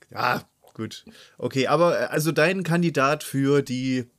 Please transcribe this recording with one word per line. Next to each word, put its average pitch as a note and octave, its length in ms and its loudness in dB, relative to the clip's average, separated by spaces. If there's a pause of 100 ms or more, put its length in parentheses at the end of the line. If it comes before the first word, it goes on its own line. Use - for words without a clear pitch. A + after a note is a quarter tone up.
(100)
ja, A#2 320 -2 (320)
gut. A2 300 -10 (340)
Okay, B2+ 300 -2
aber, D3+ 320 4
äh, A#2+ 60 -2
also D#3 260 -2
dein F3+ 320 2
Kandidat D3+ 580 0
für C#3 400 2
die B2+ 420 -2 (140)